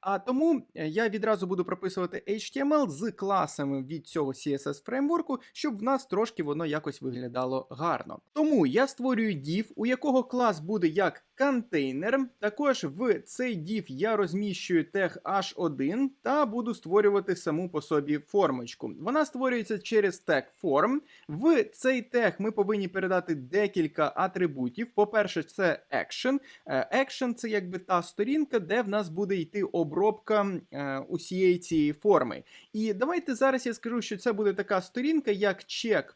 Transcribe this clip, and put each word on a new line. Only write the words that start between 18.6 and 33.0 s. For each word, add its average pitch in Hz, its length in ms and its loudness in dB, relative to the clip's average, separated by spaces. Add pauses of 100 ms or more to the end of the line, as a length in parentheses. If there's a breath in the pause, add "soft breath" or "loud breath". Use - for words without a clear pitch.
Вона 277 260 0
створюється 247 540 -2
через 202 400 2
тег 139 240 2 (200)
form. 180 340 4 (300 loud breath)
В 233 360 4
цей 254 380 0
тег 233 380 2
ми 214 120 0
повинні 202 360 0
передати 180 480 0
декілька 160 800 0
атрибутів. 175 800 -2
По-перше, 208 480 2
це 175 480 0
action. 247 480 -2 (260 loud breath)
Е, 202 400 0
action — 247 300 -4
це 233 140 -8
якби 185 300 -2
та 180 240 0
сторінка, 262 560 0
де 196 220 0
в 214 60 -2
нас 202 220 -2
буде 185 260 -2
йти 185 280 -2
обробка, 196 1000 0 (100)
е, 139 280 -4
усієї 180 580 2
цієї 151 360 0
форми. 147 500 2 (300 loud breath)
І 220 200 -2
давайте 277 420 -2